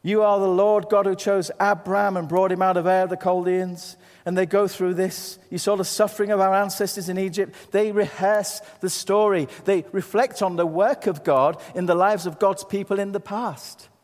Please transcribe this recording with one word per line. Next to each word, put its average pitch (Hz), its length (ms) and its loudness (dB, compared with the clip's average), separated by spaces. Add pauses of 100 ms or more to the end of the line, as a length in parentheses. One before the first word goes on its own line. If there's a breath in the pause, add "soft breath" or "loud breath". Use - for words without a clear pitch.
"You 214 220 2
are 202 160 4
the 196 100 2
Lord 208 400 4
God 208 160 4
who 190 100 2
chose 190 360 0 (100)
Abram 202 560 2
and 170 100 -4
brought 185 240 2
him 185 120 0
out 185 160 2
of 165 80 0
Ur 185 160 4
of 180 80 -2
the 180 80 -6
Chaldeans." 180 800 -2 (260 loud breath)
And 175 100 -4
they 185 120 2
go 196 200 2
through 180 280 -2
this. - 440 -6 (120)
"You 180 80 -6
saw 202 180 0
the 190 80 -2
suffering 208 460 -2
of 202 100 2
our 190 140 4
ancestors 196 560 -2
in 180 80 -4
Egypt." 190 360 -4 (160 loud breath)
They 208 220 0
rehearse 202 680 0 (180 loud breath)
the 185 80 -4
story. 196 580 0 (200 loud breath)
They 185 260 2
reflect 196 480 -2
on 185 160 -2
the 170 100 0
work 196 400 0
of 165 160 -4
God 147 380 2 (140 loud breath)
in 180 100 -2
the 175 100 2
lives 185 300 2
of 165 140 -8
God's 196 260 0
people 196 340 -4
in 202 140 -4
the 196 80 -4
past. - 720 -10 (140)